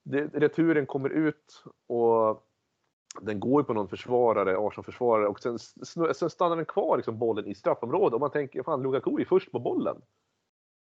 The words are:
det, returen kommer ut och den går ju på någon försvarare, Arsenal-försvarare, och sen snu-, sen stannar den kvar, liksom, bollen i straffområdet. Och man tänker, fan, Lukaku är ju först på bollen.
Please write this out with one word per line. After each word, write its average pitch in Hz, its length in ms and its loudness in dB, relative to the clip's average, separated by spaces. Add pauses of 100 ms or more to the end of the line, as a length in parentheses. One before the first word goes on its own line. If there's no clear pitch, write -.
det, 143 320 -2
returen 147 520 2
kommer 139 240 -4
ut - 540 -2 (220)
och 113 600 2 (760)
den 101 200 -6
går 127 200 4
ju 135 40 0
på 123 100 -2
någon 101 140 -2
försvarare, 107 720 2
Arsenal-försvarare, 107 720 0
och 101 120 -4
sen 120 180 -4
snu-, - 540 -6
sen 165 180 -2
stannar 170 260 0
den 160 80 -4
kvar, - 320 0
liksom, 113 220 -4
bollen 110 280 -2
i 101 80 -8
straffområdet. 131 600 0
Och 117 60 -2
man 139 100 0
tänker, 147 320 -4
fan, 143 200 -4
Lukaku 131 320 -2
är 147 40 0
ju 131 60 0
först - 280 2
på 120 60 -4
bollen. 120 380 -2 (920)